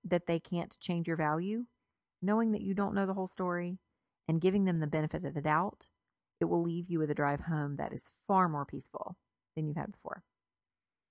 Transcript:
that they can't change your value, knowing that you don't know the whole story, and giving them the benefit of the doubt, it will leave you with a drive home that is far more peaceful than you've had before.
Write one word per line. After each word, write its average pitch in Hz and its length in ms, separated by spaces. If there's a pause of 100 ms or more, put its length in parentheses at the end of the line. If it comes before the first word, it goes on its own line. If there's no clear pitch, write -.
that 175 220
they 170 120
can't - 420
change 170 260
your 165 100
value, 170 480 (560)
knowing 220 320
that 214 80
you 196 140
don't 202 200
know 196 120
the 190 80
whole 190 120
story, 175 520 (500)
and 160 120
giving 190 240
them 175 160
the 156 60
benefit 156 380
of 143 100
the 151 60
doubt, 156 460 (540)
it 170 60
will 170 160
leave 175 280
you 170 80
with 151 120
a 147 40
drive 143 260
home 147 360
that - 160
is - 180 (160)
far 185 220
more 143 180
peaceful - 500 (380)
than 156 120
you've 151 100
had 202 160
before. - 320 (880)